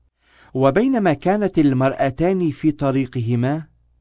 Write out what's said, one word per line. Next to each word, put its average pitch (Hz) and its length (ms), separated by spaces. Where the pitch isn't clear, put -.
وبينما 185 580
كانت 190 460
المرأتان 143 920
في 156 200
طريقهما، 131 960